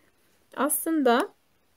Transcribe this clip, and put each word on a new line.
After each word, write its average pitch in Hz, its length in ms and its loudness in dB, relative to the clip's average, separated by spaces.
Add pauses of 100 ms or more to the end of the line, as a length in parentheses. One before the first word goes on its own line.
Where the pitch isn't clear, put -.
(560)
aslında 294 760 0 (480)